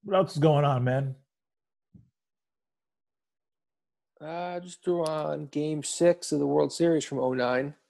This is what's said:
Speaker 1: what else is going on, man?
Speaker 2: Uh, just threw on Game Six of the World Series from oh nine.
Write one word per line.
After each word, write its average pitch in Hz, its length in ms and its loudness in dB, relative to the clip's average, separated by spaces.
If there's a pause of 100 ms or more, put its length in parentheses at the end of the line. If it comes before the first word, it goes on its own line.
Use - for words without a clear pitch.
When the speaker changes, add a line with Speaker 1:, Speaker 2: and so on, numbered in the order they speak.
Speaker 1:
what 196 140 0
else 190 160 2
is - 60 -6
going 147 260 4
on, 127 180 0
man? 131 320 -2 (3000)
Speaker 2:
Uh, 175 400 -10
just 180 240 -18
threw 175 220 0
on 151 420 -4
Game 151 360 -4
Six - 480 2
of 147 80 0
the 143 80 2
World 147 240 2
Series 165 340 2
from 135 140 -6
oh 127 140 0
nine. 127 400 0 (160)